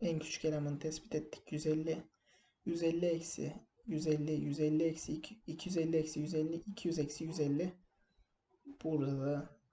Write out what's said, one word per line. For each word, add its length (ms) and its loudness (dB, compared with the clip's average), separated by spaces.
en 180 2
küçük 260 -4
elemanı 340 0
tespit 360 -4
ettik. 360 -6
Yüz 160 -2
elli. 360 2
Yüz 180 0
elli 220 4
eksi, 480 0
yüz 220 0
elli, 240 4
yüz 280 0
elli 240 4
eksi 300 0
iki, 340 -8
iki 220 -6
yüz 80 0
elli 200 4
eksi 220 0
yüz 140 -2
elli, 220 0
iki 320 -4
yüz 120 0
eksi 240 -2
yüz 160 -4
elli. 340 2
Burada 380 2
da 280 0